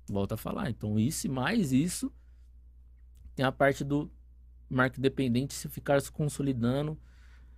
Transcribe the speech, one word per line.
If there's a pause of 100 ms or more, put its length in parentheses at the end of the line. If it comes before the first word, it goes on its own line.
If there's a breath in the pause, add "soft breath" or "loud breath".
Volta
a
falar.
Então
isso
e
mais
isso, (1200)
tem
a
parte
do (580)
marca
independente
se
ficar
se
consolidando (640 soft breath)